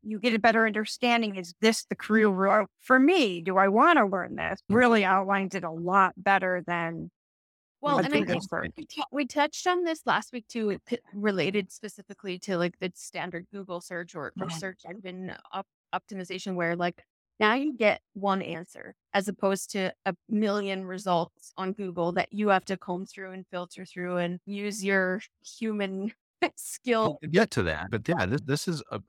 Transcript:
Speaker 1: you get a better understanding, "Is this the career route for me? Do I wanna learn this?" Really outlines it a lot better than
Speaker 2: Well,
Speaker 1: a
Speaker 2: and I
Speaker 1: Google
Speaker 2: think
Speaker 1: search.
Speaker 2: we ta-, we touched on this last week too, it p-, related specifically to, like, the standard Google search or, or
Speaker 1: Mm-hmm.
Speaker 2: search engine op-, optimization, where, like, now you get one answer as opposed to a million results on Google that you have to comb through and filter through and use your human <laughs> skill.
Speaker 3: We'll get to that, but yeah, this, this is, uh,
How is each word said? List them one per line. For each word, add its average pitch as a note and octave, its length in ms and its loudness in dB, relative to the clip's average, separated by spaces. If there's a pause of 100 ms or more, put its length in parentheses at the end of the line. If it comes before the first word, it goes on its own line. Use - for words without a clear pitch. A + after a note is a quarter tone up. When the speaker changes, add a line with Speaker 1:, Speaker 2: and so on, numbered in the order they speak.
Speaker 1:
you G#3+ 160 -6
get A#3 140 2
a A3+ 60 2
better A3+ 280 2
understanding, A3 680 -2
"Is F3 240 -12
this A3 240 2
the G3 100 -6
career G#3+ 320 4
route G3 420 2 (120)
for C4 180 4
me? C4 400 4
Do F#3 180 -2
I G3 120 6
wanna C4 360 6
learn F#3 300 -4
this?" E3 320 -4
Really A3+ 380 6
outlines F#3+ 500 2
it F3 80 -6
a E3 80 -6
lot F3+ 460 2
better F#3 500 2
than E3+ 420 -4 (680)
Speaker 2:
Well, C#4 200 2
Speaker 1:
a F#3 40 4
Speaker 2:
and F3 100 0
I G3 60 4
Speaker 1:
Google F3+ 140 0
Speaker 2:
think F3 160 -2
Speaker 1:
search. - 260 -4
Speaker 2:
we D#4 100 -14
ta-, - 280 -8
we C#4 140 0
touched D4+ 380 -2
on F4+ 200 0
this D#4+ 200 -4
last G#3 280 -2
week A#3+ 160 -10
too, G#3+ 220 -2
it - 140 -6
p-, - 140 -4 (140)
related G3 580 0
specifically G3 680 -12
to, F#3 180 -4
like, F3 220 -2
the F3+ 160 -6
standard F3 540 -10
Google F#3 300 -10
search F3 340 -12
or, D3 260 -10
or F#3 80 -6
Speaker 1:
Mm-hmm. E3 100 -8
Speaker 2:
search F#3 280 -12
engine F#3 480 -12 (200)
op-, F#3+ 140 -10 (280)
optimization, F#3 600 -8
where, E3+ 200 0
like, F3 280 -4 (360)
now G#3+ 160 6
you C#4 200 -2
get G#3+ 240 4 (140)
one F#3+ 300 0
answer E3+ 500 -12 (180)
as G3 160 0
opposed G3 440 0
to F#3 200 -2 (140)
a F#3 100 -2 (140)
million G3+ 560 0
results F3+ 720 -2
on F#3+ 160 -4
Google F3 400 -4
that F3+ 180 0
you G#3 180 0
have F#3+ 160 4
to F#3+ 120 -4
comb F3+ 300 -6
through F#3+ 240 -14
and F#3 200 -12
filter F3+ 340 -10
through F3+ 320 -6
and F3 280 -2
use G3+ 400 -6
your F#3+ 340 2 (240)
human G3+ 720 -4 (280)
<laughs> F4 140 0
skill. - 640 -2
Speaker 3:
We'll D3 100 -8
get G3 200 6
to A2 120 0
that, D#2+ 260 -2
but A2 180 -4
yeah, D3 200 2
this, A#2 140 0
this C3 260 -2
is, D#3+ 240 -4
uh, A2 180 -6